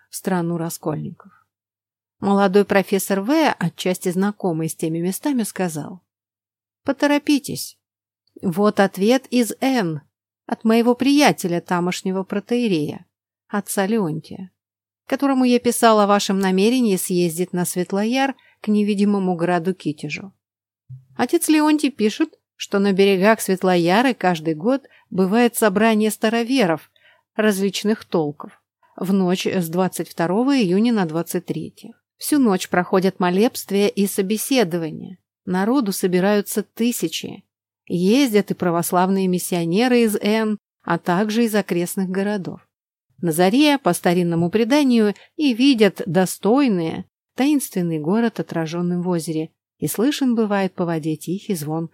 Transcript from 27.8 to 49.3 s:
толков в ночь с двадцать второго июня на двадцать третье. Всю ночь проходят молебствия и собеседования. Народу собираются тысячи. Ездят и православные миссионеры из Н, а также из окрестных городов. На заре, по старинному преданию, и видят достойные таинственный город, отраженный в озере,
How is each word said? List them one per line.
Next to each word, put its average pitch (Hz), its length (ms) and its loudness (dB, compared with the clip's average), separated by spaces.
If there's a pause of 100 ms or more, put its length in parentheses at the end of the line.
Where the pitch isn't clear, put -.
толков 156 560 -4 (340)
в 190 160 -4
ночь 185 340 0
с 175 240 -2
двадцать 175 380 -2
второго 214 500 0
июня 220 360 2
на 202 120 0
двадцать 165 400 -4
третье. 160 480 -10 (240)
Всю - 220 -2
ночь 208 300 2
проходят 185 500 0
молебствия 196 720 0
и 202 180 -2
собеседования. 185 1120 -4 (240)
Народу 202 480 0
собираются 196 720 0
тысячи. - 800 -6 (440)
Ездят 202 640 2
и - 20 -2
православные 180 760 0
миссионеры 185 760 0
из 208 120 0
Н, 214 420 0 (240)
а 175 160 -2
также 208 460 0
из 214 100 0
окрестных 190 560 -2
городов. 196 580 -6 (500)
На 170 160 -2
заре, 247 440 4
по 175 160 0
старинному 175 560 0
преданию, 233 640 2 (220)
и 285 180 0
видят 220 520 4
достойные 185 1000 0 (300)
таинственный 190 640 0
город, 214 400 -2
отраженный 170 600 -4
в 170 80 -4
озере, 160 420 -4 (260)